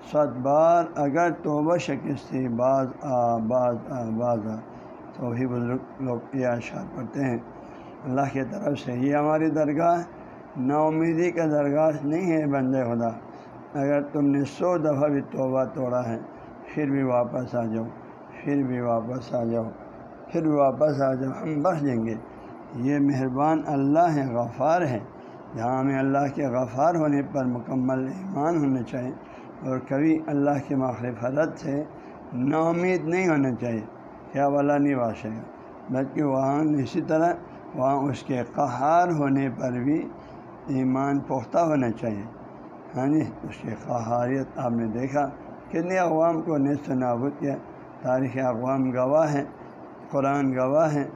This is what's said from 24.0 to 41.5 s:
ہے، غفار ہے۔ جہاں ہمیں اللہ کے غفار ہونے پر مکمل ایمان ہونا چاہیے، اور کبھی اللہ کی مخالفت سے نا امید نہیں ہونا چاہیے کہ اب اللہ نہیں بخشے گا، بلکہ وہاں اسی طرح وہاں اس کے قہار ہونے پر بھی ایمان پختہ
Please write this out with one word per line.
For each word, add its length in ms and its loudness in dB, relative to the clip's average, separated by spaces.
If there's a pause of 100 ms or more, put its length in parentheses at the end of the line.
ہے، 200 0
غفار 460 2
ہے۔ 180 0 (580)
جہاں 220 0
ہمیں 200 2
اللہ 360 2
کے 120 -2
غفار 480 2
ہونے 280 2 (100)
پر 120 0
مکمل 640 0
ایمان 500 -2
ہونا 260 2
چاہیے، 300 -6 (520)
اور 140 0 (100)
کبھی 380 4
اللہ 320 2 (100)
کی 60 0
مخالفت 840 0
سے 220 -2 (500)
نا 260 2
امید 460 2
نہیں 240 2
ہونا 220 4 (100)
چاہیے 240 -2 (480)
کہ 60 -2
اب 200 4
اللہ 140 4
نہیں 220 4
بخشے 340 -2
گا، 140 -8 (480)
بلکہ 320 -2
وہاں 360 2 (240)
اسی 180 -2
طرح 320 4 (420)
وہاں 220 2
اس 260 -2
کے 200 -2 (120)
قہار 540 4
ہونے 400 2 (100)
پر 140 -2 (120)
بھی 140 2 (680)
ایمان 600 2
پختہ 320 -2